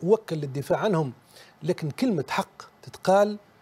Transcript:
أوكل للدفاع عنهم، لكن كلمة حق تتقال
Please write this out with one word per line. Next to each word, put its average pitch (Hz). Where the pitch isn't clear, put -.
أوكل 175
للدفاع 143
عنهم، 160
لكن 156
كلمة 190
حق -
تتقال 208